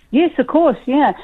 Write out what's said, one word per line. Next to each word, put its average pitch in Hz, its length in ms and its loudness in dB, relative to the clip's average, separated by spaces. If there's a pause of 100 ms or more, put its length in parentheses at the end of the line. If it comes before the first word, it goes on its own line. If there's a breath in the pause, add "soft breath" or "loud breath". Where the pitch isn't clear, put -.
(140)
Yes, 311 240 2
of 254 80 -2
course, 302 380 0
yeah. 262 280 0 (120)